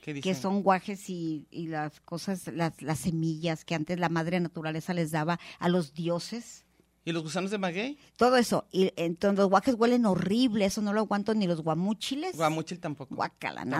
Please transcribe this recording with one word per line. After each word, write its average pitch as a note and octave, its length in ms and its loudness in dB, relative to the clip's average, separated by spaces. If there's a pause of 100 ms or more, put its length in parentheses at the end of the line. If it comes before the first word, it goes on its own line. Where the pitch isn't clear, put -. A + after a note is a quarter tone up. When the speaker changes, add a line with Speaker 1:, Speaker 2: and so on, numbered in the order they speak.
Speaker 1:
¿Qué D#3 120 -10
Speaker 2:
que - 20 -8
Speaker 1:
dicen? D#3+ 220 -2
Speaker 2:
son G3 260 -2
guajes F#3+ 480 0
y, E3 400 -6
y E3 160 -8
las D3+ 340 -6
cosas, F3+ 460 -6
las, D#3+ 340 -4
las C#3+ 200 -4
semillas D#3+ 680 -2
que E3+ 80 -4
antes E3 240 -4
la F3 100 0
madre E3+ 320 0
naturaleza D#3+ 540 -4
les E3 160 0
daba D#3+ 280 0 (200)
a F3 100 0
los F3 240 2
dioses. E3+ 720 -6 (380)
Speaker 1:
¿Y E3 100 -6
los E3 100 -2
gusanos F3 280 -4
de G#3+ 60 -2
maguey? G3 420 -4 (200)
Speaker 2:
Todo B3+ 180 6
eso. A3 340 2
Y F#3 260 4
entonces F3 420 0
los G3 100 6
guajes F#3+ 260 4
huelen A#3+ 300 4
horrible, G3+ 640 4
eso G#3 160 -2
no G#3 100 0
lo G#3+ 80 2
aguanto, G#3 340 0
ni G#3+ 120 2
los E3+ 160 0
guamúchiles. G#3 760 -2
Speaker 1:
Guamúchil D#3+ 420 0
tampoco. D3+ 360 -8
Speaker 2:
Guácala, - 480 -6
Speaker 1:
Tampoco. C3 180 -2